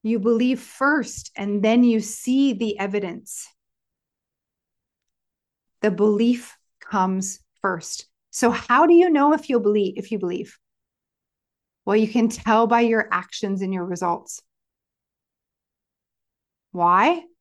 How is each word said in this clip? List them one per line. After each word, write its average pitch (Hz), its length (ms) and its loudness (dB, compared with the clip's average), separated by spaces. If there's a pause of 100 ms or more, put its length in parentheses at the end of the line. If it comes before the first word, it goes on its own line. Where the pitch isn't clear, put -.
You 220 160 -2
believe 240 400 0
first, - 760 -4
and 202 280 -4
then 233 200 4
you 233 180 4
see 262 520 -2
the 214 240 -4
evidence. 196 720 -8 (2250)
The 214 100 2
belief 214 640 0 (240)
comes 190 600 -4 (220)
first. 180 440 -6 (240)
So 240 220 0
how 247 340 2
do 339 80 6
you 349 160 6
know 294 240 4
if 311 160 -4
you'll 247 100 2
believe, 202 380 0
if - 140 -10
you 214 80 -4
believe? - 360 -8 (1300)
Well, 196 100 0
you 220 120 4
can 226 220 0
tell 226 380 0
by 233 140 2
your 220 300 0
actions 190 500 -6
and 190 120 -4
your 180 120 -6
results. 175 560 -6 (2250)
Why? 190 520 2 (180)